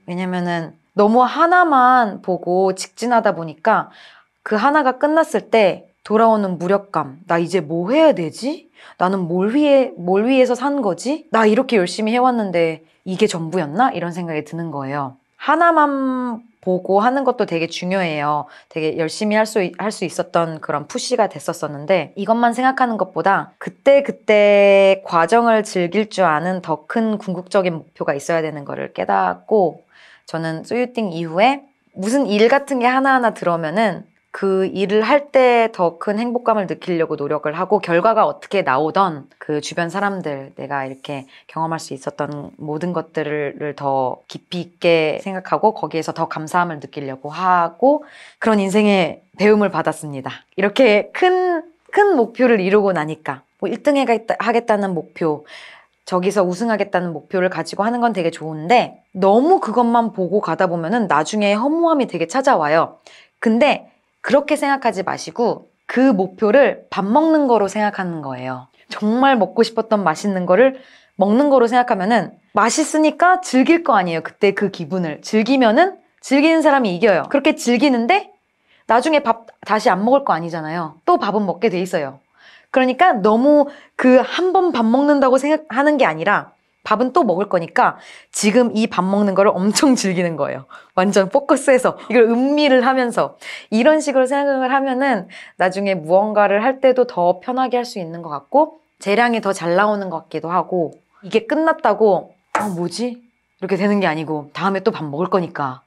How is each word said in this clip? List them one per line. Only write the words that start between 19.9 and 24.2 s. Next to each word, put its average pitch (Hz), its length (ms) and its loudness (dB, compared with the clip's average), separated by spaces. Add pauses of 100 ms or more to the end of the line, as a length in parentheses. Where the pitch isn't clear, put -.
수 214 120 -8
있었던 165 560 -4
그런 147 280 -6
푸시가 233 400 -2
됐었었는데 151 880 -4
이것만 226 360 0
생각하는 254 460 0
것보다 180 600 -2
그때그때 202 1500 4